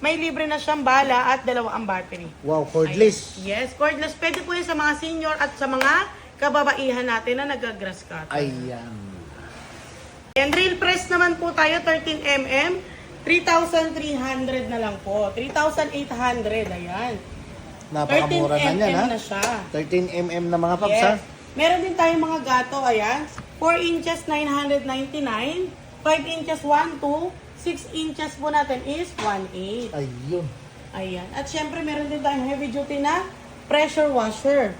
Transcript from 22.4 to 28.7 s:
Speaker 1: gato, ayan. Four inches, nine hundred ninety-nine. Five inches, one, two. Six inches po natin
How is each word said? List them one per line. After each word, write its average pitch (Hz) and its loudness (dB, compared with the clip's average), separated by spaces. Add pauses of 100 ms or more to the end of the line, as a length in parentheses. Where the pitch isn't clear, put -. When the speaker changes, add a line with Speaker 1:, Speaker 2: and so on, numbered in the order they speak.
Speaker 1:
gato, 254 0
ayan. 240 2 (400)
Four 339 6
inches, 330 -2
nine 302 0
hundred 285 2
ninety-nine. 269 -4 (320)
Five 302 2
inches, 320 -4
one, 294 2
two. 302 -2 (240)
Six - -6
inches 311 -6
po 294 -2
natin 277 0